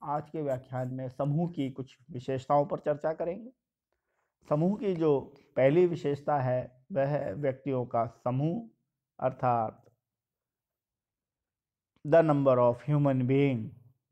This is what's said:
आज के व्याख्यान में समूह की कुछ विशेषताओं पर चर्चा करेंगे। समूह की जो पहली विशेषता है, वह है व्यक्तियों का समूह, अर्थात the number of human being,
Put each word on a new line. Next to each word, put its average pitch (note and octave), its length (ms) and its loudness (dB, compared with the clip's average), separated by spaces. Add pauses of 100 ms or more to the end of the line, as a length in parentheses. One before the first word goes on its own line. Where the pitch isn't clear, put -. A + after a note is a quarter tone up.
आज D3 260 -6
के D#3+ 120 -8
व्याख्यान B2+ 520 -6
में C3 160 -8
समूह D3 420 -2
की C3+ 200 -6
कुछ - 260 -14 (140)
विशेषताओं C#3 540 -2
पर D3 140 -6
चर्चा D3+ 340 -4
करेंगे। F#3+ 380 -8 (960)
समूह E3+ 280 0
की G3 180 -2
जो D3+ 380 0 (220)
पहली C#3+ 300 4
विशेषता D3 540 -2
है, B2+ 520 -4
वह C#3 160 2
है - 260 -4
व्यक्तियों C3+ 520 -2
का A#2+ 200 -2
समूह, D3 640 -4 (500)
अर्थात B2 640 -2 (2250)
the E3 160 6
number C#3 340 4
of A#2+ 180 4 (140)
human C#3+ 320 2
being, C3 460 2 (440)